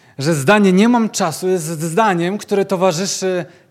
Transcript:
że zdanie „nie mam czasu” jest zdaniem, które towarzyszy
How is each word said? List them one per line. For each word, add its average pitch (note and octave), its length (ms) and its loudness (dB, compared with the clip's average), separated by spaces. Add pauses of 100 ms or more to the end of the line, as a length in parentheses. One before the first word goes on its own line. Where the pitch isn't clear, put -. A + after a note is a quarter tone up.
(200)
że D3 160 0
zdanie F#3+ 360 4
„nie G3+ 180 4
mam A#3 200 2
czasu” F3+ 380 -4
jest F#3 180 -2
zdaniem, E3+ 720 -2
które G3 280 -2
towarzyszy F#3 800 -2 (260)